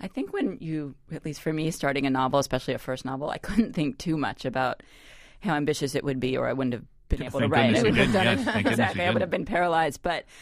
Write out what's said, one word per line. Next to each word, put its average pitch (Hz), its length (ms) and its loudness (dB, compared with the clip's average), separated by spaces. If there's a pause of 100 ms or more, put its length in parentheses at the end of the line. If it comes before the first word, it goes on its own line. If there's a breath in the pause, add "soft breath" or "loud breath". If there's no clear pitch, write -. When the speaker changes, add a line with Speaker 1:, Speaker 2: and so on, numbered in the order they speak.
Speaker 1:
I 190 60 -8
think 330 260 -6
when 269 260 -2
you, 151 360 -6 (160)
at 160 120 -10
least 151 180 -8
for 160 120 0
me, 156 160 0
starting 139 380 0
a - 20 2
novel, 131 300 2
especially 135 340 -2
a 120 60 -4
first - 260 -8
novel, 135 240 -6
I - 80 -4
couldn't 208 360 0
think 147 260 -2
too 160 180 -2
much 131 280 -4
about 127 360 -2 (600 loud breath)
how 196 120 0
ambitious 147 400 0
it 139 100 -2
would 135 160 -2
be, 127 160 0
or 127 120 0
I 123 60 0
wouldn't 131 200 -2
have 117 120 -8 (220)
been - 160 0
able 123 160 -4
Speaker 2:
Thank - 120 2
Speaker 1:
to 160 60 4
write. - 160 6
Speaker 2:
goodness - 100 4
Speaker 1:
I - 40 4
Speaker 2:
you - 40 6
Speaker 1:
wouldn't - 60 4
have - 160 6
Speaker 2:
didn't. - 120 4
Speaker 1:
done - 120 4
Speaker 2:
Yes, 240 100 -2
Speaker 1:
it. - 40 0
Speaker 2:
thank - 140 0
goodness - 140 2
Speaker 1:
Exactly. 214 220 0
Speaker 2:
you 175 60 2
Speaker 1:
I - 20 2
would 185 40 0
Speaker 2:
didn't. - 80 2
Speaker 1:
have 175 100 -2
been 170 140 -2
paralyzed. 165 580 2
But 170 220 -2 (160 loud breath)